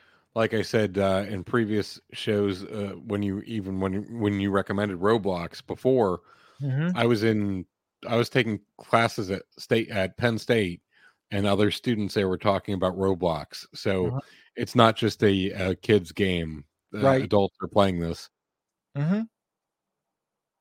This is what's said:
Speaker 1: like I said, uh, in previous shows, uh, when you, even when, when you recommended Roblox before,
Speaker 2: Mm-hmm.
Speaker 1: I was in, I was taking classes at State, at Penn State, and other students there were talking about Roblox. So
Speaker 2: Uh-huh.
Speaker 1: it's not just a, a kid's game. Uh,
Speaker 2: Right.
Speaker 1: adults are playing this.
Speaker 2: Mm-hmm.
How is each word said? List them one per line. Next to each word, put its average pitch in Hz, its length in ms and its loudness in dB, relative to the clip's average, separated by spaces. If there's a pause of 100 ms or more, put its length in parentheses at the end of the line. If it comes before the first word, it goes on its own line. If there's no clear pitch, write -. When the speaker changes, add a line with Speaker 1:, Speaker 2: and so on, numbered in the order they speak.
(340)
Speaker 1:
like 113 220 0
I 104 80 0
said, 101 340 0
uh, 98 320 2
in 95 140 -8
previous 107 580 -2 (120)
shows, 101 500 -2
uh, 101 320 -8 (100)
when 101 160 -2
you, 101 200 -4
even 95 380 -6
when, 98 400 -4
when 101 200 2
you 98 100 0
recommended 98 480 0
Roblox 92 680 0
before, 104 580 2 (420)
Speaker 2:
Mm-hmm. 147 340 -2
Speaker 1:
I 117 80 2
was 117 180 4
in, 101 420 0 (420)
I 117 80 0
was 117 140 2
taking 113 300 0 (180)
classes 113 520 0
at 95 140 -4 (140)
State, - 320 0
at 95 280 -2
Penn 117 200 2
State, 104 440 0 (500)
and 101 140 0
other 101 240 4
students 104 440 -2
there 98 160 2
were 92 80 -2
talking 98 380 0
about 92 220 0
Roblox. 87 760 -2
So 95 340 -2
Speaker 2:
Uh-huh. 127 120 -4 (360)
Speaker 1:
it's 117 200 -6
not 113 200 6
just - 280 0
a, 98 280 2
a 92 240 -2
kid's 95 360 2
game. 82 520 -2 (300)
Uh, 107 80 -8
Speaker 2:
Right. 131 220 4
Speaker 1:
adults 98 380 0
are 92 60 -4
playing 98 320 4
this. 82 300 -6 (640)
Speaker 2:
Mm-hmm. 165 260 0 (1400)